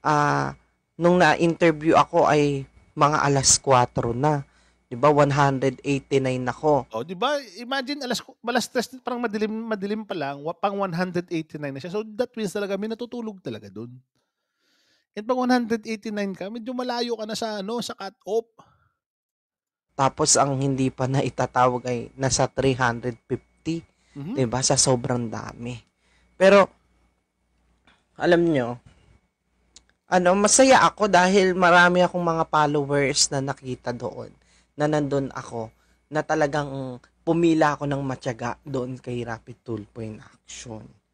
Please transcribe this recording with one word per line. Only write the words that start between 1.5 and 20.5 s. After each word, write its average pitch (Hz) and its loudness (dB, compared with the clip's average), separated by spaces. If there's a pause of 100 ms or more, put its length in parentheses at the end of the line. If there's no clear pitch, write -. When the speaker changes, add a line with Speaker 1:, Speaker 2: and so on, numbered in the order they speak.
Speaker 1:
ako 151 4
ay 143 2 (320)
mga 151 2
alas 139 2
kwatro 123 2
na. 143 0 (400)
Diba? 135 2
One 143 4
hundred 135 0
eighty-nine 135 -2
ako. 139 0
Speaker 2:
Oh, 113 -8
diba? 202 -4 (240)
Imagine, 269 -6
alas 247 -6
ku-, - -20
alas 240 -2
tres, - -6 (160)
parang 240 -6
madilim, 214 -4
madilim 220 -6
pa 202 -10
lang, 143 -6
wa-, 151 -8
pang 202 -2
one 190 -4
hundred 180 -4
eighty-nine 147 -8
na - -
siya. 170 -12
So, 214 -4 (160)
that 247 -4
means 214 -6
talaga, 202 -6
may 202 -6
natutulog 226 -10
talaga 107 -10
dun. 113 -14 (1200)
And 214 -10
pag 254 0
one 254 2
hundred 226 -2
eighty-nine 208 -6
ka, 180 -10
medyo 233 -10
malayo 247 -4
ka 220 -8
na 214 -6
sa, 214 -6
ano, 220 -6
sa - -12
cut-off. 196 -8 (1400)
Speaker 1:
Tapos, 139 0
ang 135 2